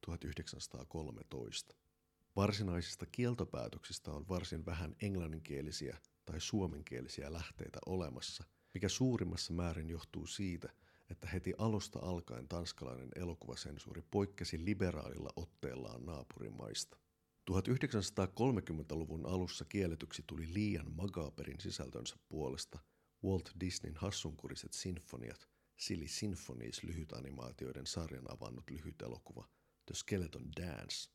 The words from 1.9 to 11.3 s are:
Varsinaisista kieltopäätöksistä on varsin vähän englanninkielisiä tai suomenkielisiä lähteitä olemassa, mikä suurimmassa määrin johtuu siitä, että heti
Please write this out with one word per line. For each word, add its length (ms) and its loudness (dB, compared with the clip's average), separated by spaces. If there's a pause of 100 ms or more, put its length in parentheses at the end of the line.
Varsinaisista 680 4
kieltopäätöksistä 1040 0
on 160 -4
varsin 380 0
vähän 360 -2
englanninkielisiä 960 -2 (260)
tai 160 -4
suomenkielisiä 920 0
lähteitä 540 -6
olemassa, 580 -2 (300)
mikä 140 4
suurimmassa 640 4
määrin 380 2
johtuu 360 -4
siitä, 460 -2 (380)
että 160 -8
heti 320 2